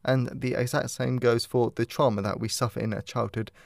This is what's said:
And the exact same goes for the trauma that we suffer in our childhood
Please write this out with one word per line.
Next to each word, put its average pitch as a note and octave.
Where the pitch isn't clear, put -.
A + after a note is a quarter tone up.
And B2+
the B2+
exact B2+
same B2+
goes A#2
for A#2+
the A#2
trauma A2
that G2+
we A2+
suffer A#2
in A2
our G2+
childhood A2